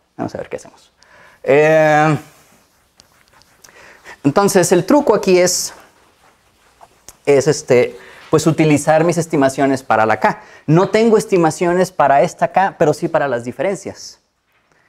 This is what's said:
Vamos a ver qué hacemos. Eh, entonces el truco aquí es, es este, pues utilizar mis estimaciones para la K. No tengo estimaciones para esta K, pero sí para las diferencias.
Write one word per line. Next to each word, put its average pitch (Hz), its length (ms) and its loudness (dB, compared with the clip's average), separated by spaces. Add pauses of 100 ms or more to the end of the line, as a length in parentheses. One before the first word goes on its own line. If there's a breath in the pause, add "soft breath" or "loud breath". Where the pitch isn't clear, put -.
(160)
Vamos - 200 -10
a - 20 -12
ver - 100 -14
qué - 100 -12
hacemos. - 340 -20 (500 soft breath)
Eh, 151 760 2 (2000 loud breath)
entonces 185 480 0
el 180 140 2
truco 285 300 2
aquí 190 240 2
es, - 340 -2 (1500 loud breath)
es 139 220 2
este, 127 500 0 (320 loud breath)
pues 156 160 0
utilizar 156 580 2
mis 170 140 -2
estimaciones 139 640 -2
para 110 240 0
la 107 140 0
K. - 240 -2 (240 loud breath)
No 180 220 2
tengo 220 280 2
estimaciones 180 760 -2
para 143 300 2
esta 170 300 -4
K, 185 260 -2
pero 151 160 2
sí 170 140 -6
para 147 200 -2
las 120 160 -6
diferencias. 131 760 -10 (680)